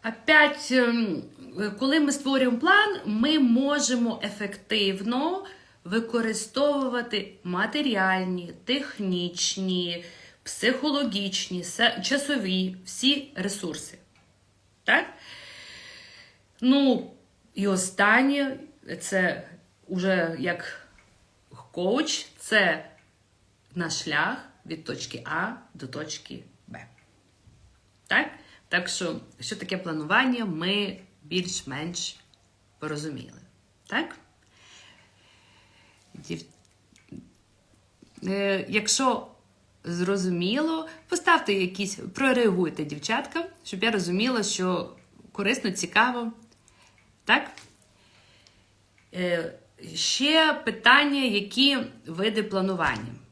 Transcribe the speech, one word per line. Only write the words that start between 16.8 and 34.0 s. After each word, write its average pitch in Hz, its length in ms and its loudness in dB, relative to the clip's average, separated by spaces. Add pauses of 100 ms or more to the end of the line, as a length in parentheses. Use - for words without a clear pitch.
і 196 140 0
останнє, 254 920 4 (400)
це - 500 -2 (380)
уже 180 520 0
як - 480 -6 (840)
коуч, 220 540 0 (120)
це 180 520 2 (880)
наш 170 180 -2
шлях 165 440 -2 (280)
від 160 180 -10
точки - 420 -10
А 175 280 -4 (200)
до 135 140 -14
точки 143 560 -12 (240)
Б. - 180 -16 (1200)
Так? 302 240 0 (360)
Так 180 220 -2
що, 165 300 -4 (200)
що - 160 -8
таке 185 220 -8
планування, 202 680 0
ми 190 540 -2 (240)
більш-менш 165 920 -6 (640)
порозуміли. 151 640 -8 (460)
Так? - 280 -4 (2000)